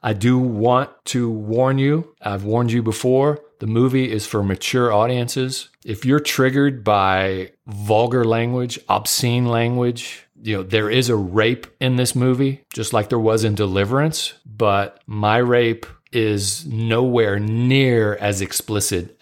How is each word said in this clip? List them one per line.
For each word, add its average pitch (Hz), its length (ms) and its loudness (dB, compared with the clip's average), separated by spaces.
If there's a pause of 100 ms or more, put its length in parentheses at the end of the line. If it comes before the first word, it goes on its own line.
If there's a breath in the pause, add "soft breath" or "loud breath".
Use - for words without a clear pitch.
I 110 100 -2
do 120 240 2
want 123 520 0 (160)
to 120 240 -2
warn 113 480 0
you. 147 440 0
I've 98 220 -4
warned 113 280 0
you 117 120 0
before. 131 560 0 (200)
The 117 80 -8
movie 127 440 2
is 107 160 -4
for 104 160 -2
mature 117 480 0
audiences. 123 800 -2 (140)
If 107 220 -8
you're 139 140 4
triggered 135 640 0
by 95 680 0 (160)
vulgar 110 580 2
language, 120 540 -2 (100)
obscene 120 580 0
language, 120 800 -2 (160)
you 107 160 -4
know, 95 60 -6
there 107 260 0
is 120 200 2
a 117 60 2
rape 107 520 0 (120)
in 127 160 0
this 123 200 0
movie, 131 480 0 (100)
just 110 200 -6
like 107 160 0
there 120 100 0
was 110 240 2
in 104 120 0
Deliverance, 104 800 -2 (120)
but 104 600 -2
my 107 320 0
rape 120 480 2 (260)
is 107 540 -2
nowhere 113 760 0
near 117 760 2
as 101 260 -2
explicit 98 800 -4